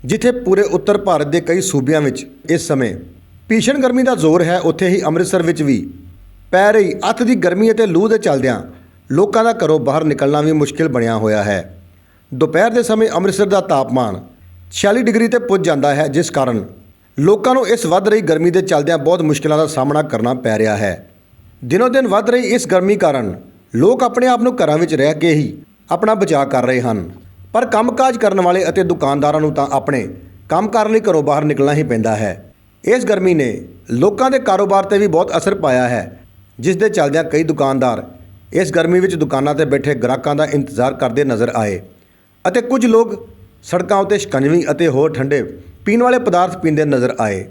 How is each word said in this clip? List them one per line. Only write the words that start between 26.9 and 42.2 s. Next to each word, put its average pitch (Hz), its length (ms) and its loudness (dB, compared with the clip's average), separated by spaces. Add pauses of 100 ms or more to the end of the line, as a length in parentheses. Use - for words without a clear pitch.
ਪਰ 240 140 2
ਕੰਮਕਾਜ 240 500 0
ਕਰਨ 196 240 0
ਵਾਲੇ 180 280 2
ਅਤੇ 185 140 0
ਦੁਕਾਨਦਾਰਾਂ 151 580 0
ਨੂੰ 151 120 0
ਤਾਂ 139 180 0
ਆਪਣੇ 135 360 -2 (420)
ਕੰਮ 185 200 0
ਕਰਨ 214 220 0
ਲਈ 220 100 4
ਘਰੋਂ 175 220 2
ਬਾਹਰ 147 220 0
ਨਿਕਲਣਾ 143 280 0
ਹੀ 151 120 0
ਪੈਂਦਾ 113 300 0
ਹੈ। 104 280 -6 (400)
ਇਸ 226 220 0
ਗਰਮੀ 185 280 2
ਨੇ 139 160 0 (420)
ਲੋਕਾਂ 196 400 0
ਦੇ 269 100 0
ਕਾਰੋਬਾਰ 196 440 0
'ਤੇ 202 120 0
ਵੀ 208 100 2
ਬਹੁਤ 165 300 0
ਅਸਰ 180 200 0
ਪਾਇਆ 127 300 0
ਹੈ, 113 320 -6 (400)
ਜਿਸ 165 160 0
ਦੇ 208 140 2
ਚੱਲਦਿਆਂ 156 360 0
ਕਈ 160 180 -2
ਦੁਕਾਨਦਾਰ 135 600 0 (500)
ਇਸ 175 200 -2
ਗਰਮੀ 175 260 2
ਵਿੱਚ 185 160 0
ਦੁਕਾਨਾਂ 143 400 -2
'ਤੇ 151 100 0
ਬੈਠੇ 139 300 -2
ਗ੍ਰਾਹਕਾਂ 127 400 -2
ਦਾ 151 120 0
ਇੰਤਜ਼ਾਰ 135 460 -2
ਕਰਦੇ 131 320 -2
ਨਜ਼ਰ 120 300 -2
ਆਏ 104 260 -2 (640)